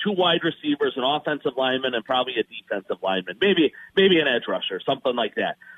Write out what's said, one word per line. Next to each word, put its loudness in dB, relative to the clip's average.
two 0
wide 2
receivers, -2
an -2
offensive -2
lineman, 0
and -4
probably -2
a -2
defensive -8
lineman. -2
Maybe, 4
maybe 6
an 2
edge 0
rusher, -4
something -2
like -2
that. -2